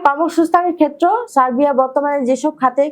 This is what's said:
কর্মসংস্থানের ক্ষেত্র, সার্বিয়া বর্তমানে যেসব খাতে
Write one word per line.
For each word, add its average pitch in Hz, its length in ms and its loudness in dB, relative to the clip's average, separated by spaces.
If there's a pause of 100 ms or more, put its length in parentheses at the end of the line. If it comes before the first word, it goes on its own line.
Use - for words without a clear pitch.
কর্মসংস্থানের 330 720 0
ক্ষেত্র, 302 260 0 (300)
সার্বিয়া 262 380 2
বর্তমানে 277 460 0 (100)
যেসব 269 320 -2
খাতে 254 300 2